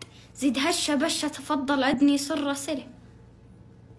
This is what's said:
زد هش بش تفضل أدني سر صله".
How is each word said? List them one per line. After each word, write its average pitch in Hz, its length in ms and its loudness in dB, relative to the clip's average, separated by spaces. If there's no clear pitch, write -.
زد 254 220 0
هش 302 340 0
بش 294 300 0
تفضل 285 600 -2
أدني 285 340 4
سر 285 360 -2
صله". 277 340 -6